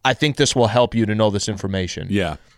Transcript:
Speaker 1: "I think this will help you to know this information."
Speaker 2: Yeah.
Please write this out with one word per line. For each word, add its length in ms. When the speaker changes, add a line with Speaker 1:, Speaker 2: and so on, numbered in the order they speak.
Speaker 1:
"I 80
think 240
this 180
will 120
help 280
you 100
to 80
know 160
this 200
information." 600
Speaker 2:
Yeah. 280